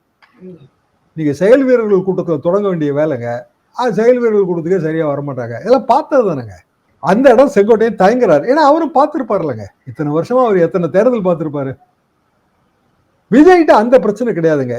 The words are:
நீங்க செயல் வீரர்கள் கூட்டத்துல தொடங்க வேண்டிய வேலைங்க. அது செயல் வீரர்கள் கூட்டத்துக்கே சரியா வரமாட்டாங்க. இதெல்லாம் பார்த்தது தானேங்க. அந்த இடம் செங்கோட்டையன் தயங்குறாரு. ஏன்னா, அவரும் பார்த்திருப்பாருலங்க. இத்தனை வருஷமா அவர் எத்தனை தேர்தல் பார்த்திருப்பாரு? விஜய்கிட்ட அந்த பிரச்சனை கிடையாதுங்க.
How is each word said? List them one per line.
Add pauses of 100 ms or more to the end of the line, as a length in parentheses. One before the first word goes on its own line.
(1120)
நீங்க
செயல்
வீரர்கள்
கூட்டத்துல
தொடங்க
வேண்டிய
வேலைங்க. (340)
அது
செயல்
வீரர்கள்
கூட்டத்துக்கே
சரியா
வரமாட்டாங்க.
இதெல்லாம்
பார்த்தது
தானேங்க. (300)
அந்த
இடம்
செங்கோட்டையன்
தயங்குறாரு.
ஏன்னா,
அவரும்
பார்த்திருப்பாருலங்க. (240)
இத்தனை
வருஷமா
அவர்
எத்தனை
தேர்தல்
பார்த்திருப்பாரு? (1500)
விஜய்கிட்ட
அந்த
பிரச்சனை
கிடையாதுங்க.